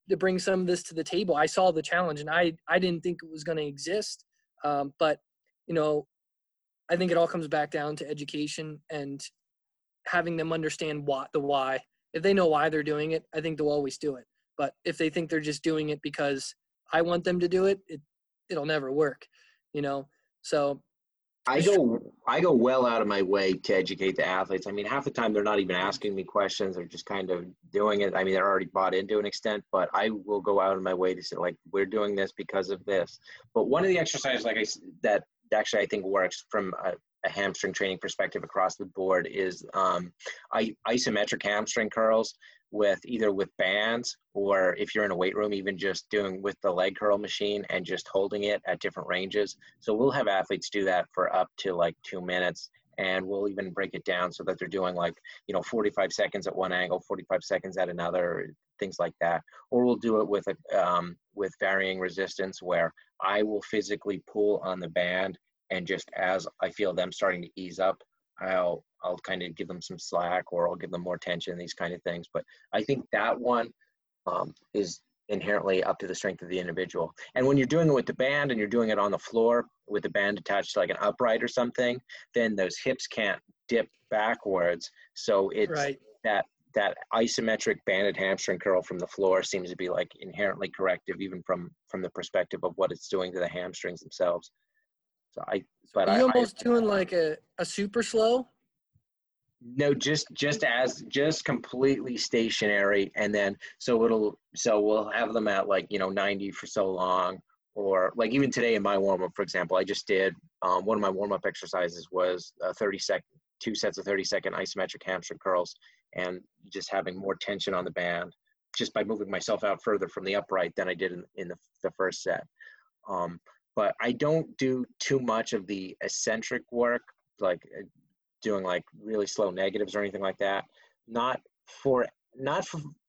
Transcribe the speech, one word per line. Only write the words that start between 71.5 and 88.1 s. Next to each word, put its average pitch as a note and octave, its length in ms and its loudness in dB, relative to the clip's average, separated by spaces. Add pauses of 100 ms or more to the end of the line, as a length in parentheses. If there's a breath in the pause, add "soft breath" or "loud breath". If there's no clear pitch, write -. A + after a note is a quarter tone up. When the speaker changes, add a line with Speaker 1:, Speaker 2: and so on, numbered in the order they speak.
Speaker 2:
these F2 160 -10
kind F2 200 -6
of E2+ 100 -10
things. E2+ 300 -6
But - 120 -4 (260 soft breath)
I G#2 120 0
think C3+ 280 -2
that A2+ 260 2
one, A#2+ 320 0 (580)
um, F2+ 260 -2 (200)
is G2 280 -2 (260)
inherently G2 560 0
up - 160 0
to G2 80 -8
the F2+ 80 -4
strength F#2 260 -4
of F2+ 60 -14
the F#2 100 -4
individual. F2 560 -4 (220 loud breath)
And B2+ 100 2
when C#3 120 6
you're C3 100 4
doing D#3+ 220 4
it C#3+ 40 6
with B2 120 4
the - 80 -4
band C#3+ 380 0
and A#2 60 0
you're G#2 120 0
doing A2+ 200 2
it G#2+ 80 2
on G2+ 140 2
the F2+ 80 0
floor A#2 460 2 (220)
with G2+ 160 -2
the F#2+ 60 -4
band G2+ 300 0
attached G2 340 -2
to, G#2 60 2
like, F2 100 2
an F#2 120 -2
upright A#2 420 2
or A#2+ 60 -2
something, B2 500 0 (340 loud breath)
then A2+ 220 2
those F#2 260 0
hips C3 260 -2
can't G2+ 340 -2 (260)
dip A2+ 220 0 (200)
backwards. F#2+ 800 0 (260 soft breath)
So G2 340 2
it's G#2+ 200 2
Speaker 1:
Right. C#3+ 300 -2 (240)
Speaker 2:
that, G#2 220 2 (300)
that G2+ 220 2 (160)
isometric A2+ 720 2
banded G2 300 2